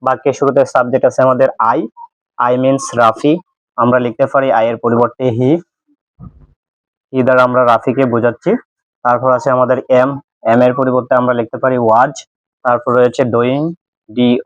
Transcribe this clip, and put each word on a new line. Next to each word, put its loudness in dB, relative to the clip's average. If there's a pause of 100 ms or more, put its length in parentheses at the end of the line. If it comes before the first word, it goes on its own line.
বাক্যের -2
শুরুতে 0
সাবজেক্ট 0
আছে 0
আমাদের 2
I, -2 (520)
I 0
means -2
রাফি, 2 (380)
আমরা 2
লিখতে -4
পারি 0
I 2
এর -2
পরিবর্তে -2
he, 0 (1500)
he 0
দ্বারা 2
আমরা 2
রাফিকে 0
বোঝাচ্ছি। -2 (460)
তারপর 0
আছে 0
আমাদের 0
am, 0 (380)
am 4
এর 2
পরিবর্তে -2
আমরা 0
লিখতে -6
পারি -2
was, 2 (500)
তারপর -2
রয়েছে 2
doing, -2 (400)
ডি 0